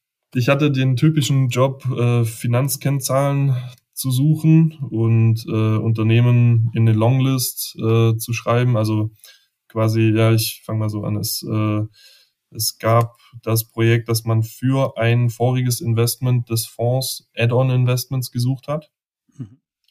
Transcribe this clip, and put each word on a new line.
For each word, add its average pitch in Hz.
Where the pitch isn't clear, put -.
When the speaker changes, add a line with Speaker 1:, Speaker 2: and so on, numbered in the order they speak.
Speaker 1:
ich 123
hatte 143
den 131
typischen 139
Job, 131
äh, 120
Finanzkennzahlen 135
zu -
suchen 156
und, 113
äh, 110
Unternehmen 117
in 113
eine 113
Longlist, 131
äh, 113
zu 117
schreiben. 120
Also 107
quasi, 110
ja, 113
ich -
fang 110
mal 107
so 104
an. 107
Es, 107
äh, 107
es -
gab 113
das 110
Projekt, 113
dass 113
man 113
für 131
ein 120
voriges 127
Investment 120
des 113
Fonds 123
Add-on-Investments 123
gesucht 123
hat. 156
Speaker 2:
Mhm. 120